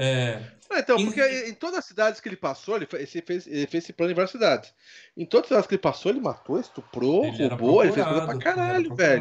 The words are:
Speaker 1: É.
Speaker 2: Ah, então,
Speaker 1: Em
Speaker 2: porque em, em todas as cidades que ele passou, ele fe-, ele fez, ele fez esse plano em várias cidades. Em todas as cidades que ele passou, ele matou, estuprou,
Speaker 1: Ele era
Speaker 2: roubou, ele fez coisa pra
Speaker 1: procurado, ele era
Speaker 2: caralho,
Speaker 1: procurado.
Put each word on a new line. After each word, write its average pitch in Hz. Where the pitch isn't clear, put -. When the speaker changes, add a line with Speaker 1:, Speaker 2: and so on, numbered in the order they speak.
Speaker 1:
É. 123
Speaker 2:
Ah, 359
então, 247
Speaker 1:
Em 202
Speaker 2:
porque 220
em, 262
em 208
todas 359
as -
cidades 214
que -
ele 185
passou, 180
ele 165
fe-, 135
ele 143
fez, 180
ele 143
fez 170
esse -
plano 175
em -
várias 185
cidades. 185
Em 170
todas 277
as -
cidades 214
que 202
ele 190
passou, 156
ele 262
matou, 160
estuprou, 143
Speaker 1:
Ele 226
era 123
Speaker 2:
roubou, 139
ele 185
fez -
coisa 160
pra 160
Speaker 1:
procurado, -
ele -
era 359
Speaker 2:
caralho, 359
Speaker 1:
procurado. 160